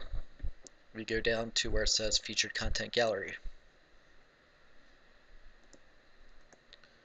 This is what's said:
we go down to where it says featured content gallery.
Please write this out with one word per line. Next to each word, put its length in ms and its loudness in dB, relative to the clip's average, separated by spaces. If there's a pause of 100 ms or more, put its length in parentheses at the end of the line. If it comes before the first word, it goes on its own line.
(960)
we 100 -6
go 160 0
down 360 2
to 120 2
where 140 6
it 60 4
says 280 2
featured 380 0
content 380 0
gallery. 420 2 (3750)